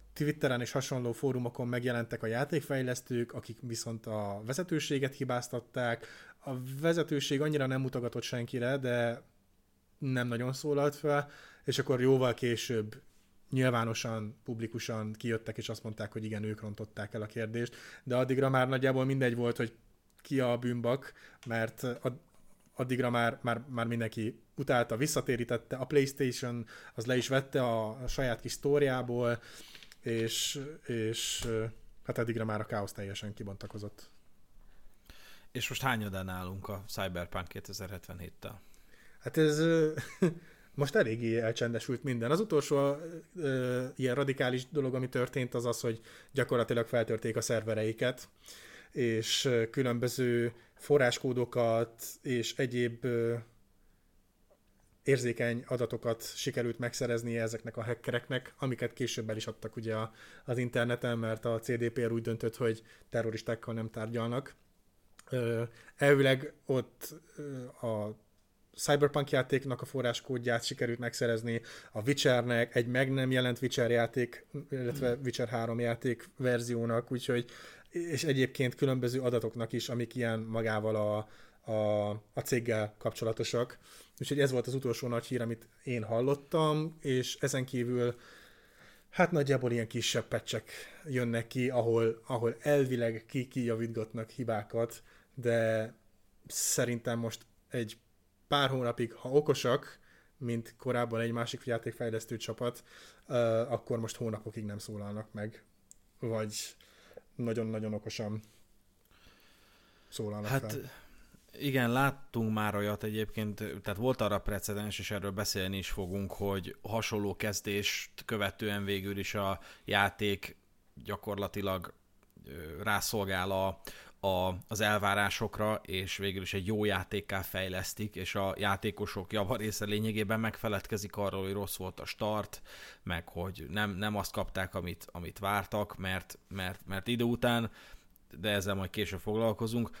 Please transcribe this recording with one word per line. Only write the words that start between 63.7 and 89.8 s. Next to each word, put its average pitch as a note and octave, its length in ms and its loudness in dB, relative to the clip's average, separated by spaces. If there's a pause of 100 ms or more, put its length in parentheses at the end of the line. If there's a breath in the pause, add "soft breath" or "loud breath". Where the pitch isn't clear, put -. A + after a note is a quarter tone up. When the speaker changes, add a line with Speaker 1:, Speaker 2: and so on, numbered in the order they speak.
Speaker 1:
nem A2+ 160 -4
tárgyalnak. A#2 640 -4 (760)
Ö, A#2 340 0 (320 loud breath)
elvileg C#3 580 6 (120)
ott, - 480 -2 (220)
ö, C#3 300 -8 (200)
a G#2+ 300 -2 (640)
Cyberpunk C#3+ 520 4
játéknak C3 520 2
a B2+ 40 -8
forráskódját A#2+ 800 0
sikerült A#2+ 360 -2
megszerezni, A#2 600 0 (300 loud breath)
a A2+ 100 -6
Witchernek, B2 760 4
egy A#2+ 120 4
meg C3 240 2
nem C3 200 2
jelent B2 300 2
Witcher B2 300 2
játék, A#2 540 2 (240)
illetve B2+ 420 0
Speaker 2:
Hmm. B2+ 120 -2
Speaker 1:
Witcher B2 240 0
három A#2 320 -2
játék A#2+ 580 0
verziónak, A#2+ 720 0
úgyhogy, B2 380 0 (400 loud breath)
és E3+ 340 -2
egyébként C3 520 2
különböző C3 460 2
adatoknak A#2 520 0
is, A#2+ 160 -2
amik A#2+ 260 -2
ilyen A2+ 240 0
magával A2 560 0
a, G#2+ 320 2 (440 loud breath)
a, G#2 380 4 (240)
a B2 100 -4
céggel A2+ 540 0
kapcsolatosak. A#2 800 -2 (420 loud breath)
Úgyhogy C#3+ 200 0
ez C#3 120 6
volt B2 160 2
az B2 60 -2
utolsó B2+ 340 -2
nagy A#2 180 -2
hír, B2 160 -2
amit A2+ 260 -4 (160)
én A#2+ 200 -2
hallottam, D3+ 960 2
és B2+ 380 0
ezen C3 260 0
kívül B2 500 0 (920 loud breath)
hát F3 220 4
nagyjából C3+ 400 4
ilyen A2+ 160 0